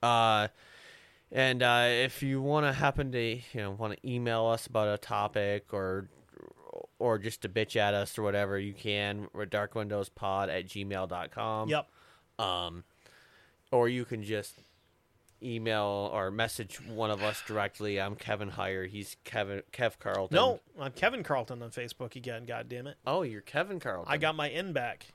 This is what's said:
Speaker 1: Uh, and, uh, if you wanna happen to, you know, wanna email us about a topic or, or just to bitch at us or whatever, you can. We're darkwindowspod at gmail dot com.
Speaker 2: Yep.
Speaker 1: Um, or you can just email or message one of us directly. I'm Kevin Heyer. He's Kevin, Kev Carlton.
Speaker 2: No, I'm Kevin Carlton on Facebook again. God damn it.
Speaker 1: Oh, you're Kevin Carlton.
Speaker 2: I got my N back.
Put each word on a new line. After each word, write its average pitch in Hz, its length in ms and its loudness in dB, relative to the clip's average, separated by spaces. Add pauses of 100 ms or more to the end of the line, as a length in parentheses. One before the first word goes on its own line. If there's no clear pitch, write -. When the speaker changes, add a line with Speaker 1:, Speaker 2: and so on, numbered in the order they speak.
Speaker 1:
Uh, 113 460 6 (840)
and, 127 300 4
uh, 120 280 8
if 123 340 2
you 135 180 0
wanna 143 320 4
happen 139 380 2
to, 123 100 0 (140)
you 123 60 -10 (120)
know, 104 180 -4
wanna 104 320 -4
email 117 440 2
us 113 180 2
about 110 220 2
a 104 100 2
topic 104 760 0
or, 95 340 -2 (920)
or 113 220 4
just 110 240 -6
to 107 60 -2
bitch 107 260 0
at 104 180 4
us 101 240 0
or 110 60 -2
whatever, 101 340 2
you 101 160 -4
can. 101 580 -2
We're 104 140 -6
darkwindowspod 104 1040 -2
at 90 160 -2
gmail 98 440 -4
dot 87 200 -6
com. 110 400 -2
Speaker 2:
Yep. 151 180 0 (500)
Speaker 1:
Um, 87 460 -2 (880)
or 120 160 6
you 123 160 0
can 117 200 -6
just 104 320 -4 (840)
email 110 720 0
or 95 180 0
message 110 540 -4
one 110 260 0
of 101 120 0
us 107 240 0
directly. 104 520 -2
I'm 98 160 -2
Kevin 104 360 -4
Heyer. 95 360 -4
He's 101 360 -10
Kevin, 101 380 -2 (100)
Kev 117 280 0
Carlton. 95 360 0
Speaker 2:
No, 226 240 6 (200)
I'm 135 120 -6
Kevin 226 320 0
Carlton 127 380 -2
on 117 100 -12
Facebook 120 440 -8
again. 120 300 -8
God 117 240 -6
damn 123 180 -8
it. 143 100 -14 (100)
Speaker 1:
Oh, 160 140 2
you're 113 200 -4
Kevin 185 380 -2
Carlton. 95 320 -2
Speaker 2:
I 151 60 2
got 156 180 2
my 147 140 -2
N 170 240 -4
back. 123 420 -2